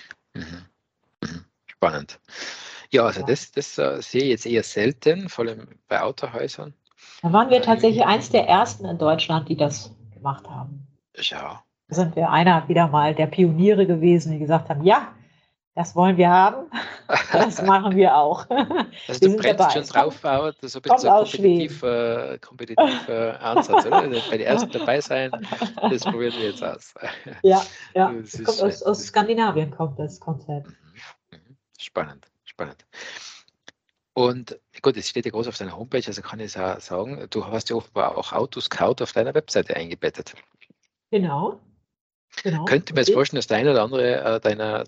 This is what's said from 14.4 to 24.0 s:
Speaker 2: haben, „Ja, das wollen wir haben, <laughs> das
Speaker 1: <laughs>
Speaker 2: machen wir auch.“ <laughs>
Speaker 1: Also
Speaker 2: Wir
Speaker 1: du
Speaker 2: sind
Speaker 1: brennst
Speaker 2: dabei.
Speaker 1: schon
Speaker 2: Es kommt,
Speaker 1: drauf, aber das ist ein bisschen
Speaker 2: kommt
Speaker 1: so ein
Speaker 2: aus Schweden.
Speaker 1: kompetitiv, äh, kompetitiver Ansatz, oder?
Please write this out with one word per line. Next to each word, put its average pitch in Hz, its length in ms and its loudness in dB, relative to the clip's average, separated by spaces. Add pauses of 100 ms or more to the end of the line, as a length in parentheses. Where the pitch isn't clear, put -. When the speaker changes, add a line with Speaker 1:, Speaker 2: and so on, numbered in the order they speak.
Speaker 2:
haben, 151 160 -4
„Ja, 233 300 4 (600)
das - 220 -6
wollen 180 220 4
wir 175 120 6
haben, 214 400 4 (380)
<laughs> - 240 0
das 214 300 2
Speaker 1:
<laughs> - 0 -
Speaker 2:
machen 190 340 4
wir 180 200 8
auch.“ 151 320 2
<laughs> 277 440 -2 (140)
Speaker 1:
Also 123 140 -6
Speaker 2:
Wir 190 100 8
Speaker 1:
du - 0 -
Speaker 2:
sind 208 160 0
Speaker 1:
brennst - 20 4
Speaker 2:
dabei. 185 240 4
Speaker 1:
schon 147 140 -2
Speaker 2:
Es - 60 -16
kommt, 143 200 2
Speaker 1:
drauf, - 120 -18
aber 147 280 0
das - 120 -18
ist 123 120 -12
ein 127 60 -12
bisschen 254 160 4
Speaker 2:
kommt - 20 2
Speaker 1:
so - 80 2
ein 196 60 8
Speaker 2:
aus 208 160 4
Schweden. 170 500 2
Speaker 1:
kompetitiv, - 20 -8
äh, 120 580 -2
kompetitiver 117 1000 0
Ansatz, - 460 2
oder? 392 160 4